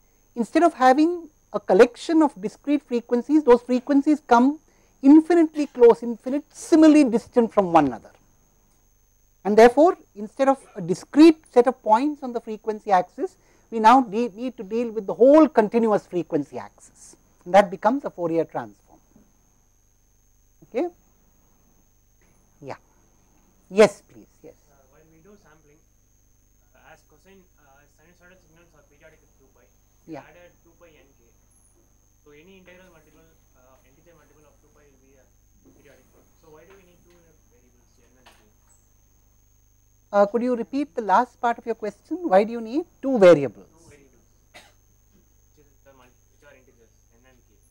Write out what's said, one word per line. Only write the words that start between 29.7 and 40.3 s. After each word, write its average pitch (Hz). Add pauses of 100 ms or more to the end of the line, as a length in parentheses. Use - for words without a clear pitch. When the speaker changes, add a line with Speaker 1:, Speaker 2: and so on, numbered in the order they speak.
Speaker 2:
we 165
Speaker 1:
Yeah. 131
Speaker 2:
add 160
a 175 (180)
two 339
pi 170
n 139 (120)
k. - (920)
So 147
any 180
integral 180
multiple, 156 (320)
uh, 131 (100)
integer 156
multiple 147
of 139
two 147
pi 147
will 131
be 135
a - (540)
periodic 131
one. - (160)
So 160
why 165
do 185
we 190
need 170
two 175
variables, - (160)
n 127
and 123
k? - (1700)
Speaker 1:
Uh, 202
could 233